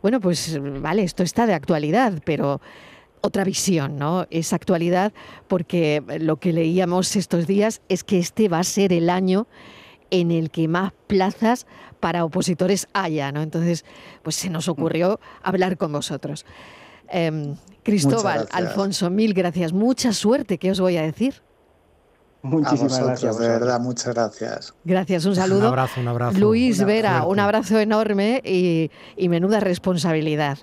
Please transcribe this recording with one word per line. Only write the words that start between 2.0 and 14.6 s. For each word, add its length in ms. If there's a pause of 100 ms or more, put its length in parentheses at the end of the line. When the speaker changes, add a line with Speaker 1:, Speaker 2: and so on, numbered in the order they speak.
Speaker 1:
pero 360 (640)
otra 220
visión, 540
¿no? 320
Es 220
actualidad 600 (360)
porque 540 (180)
lo 160
que 160
leíamos 640
estos 320
días 400
es 160
que 140
este 300
va 120
a 40
ser 280
el 180
año 360 (640)
en 200
el 200
que 180
más 240 (160)
plazas 580 (320)
para 260
opositores 680
haya, 400
¿no? 100
Entonces, 420 (380)
pues 140
se 140
nos 180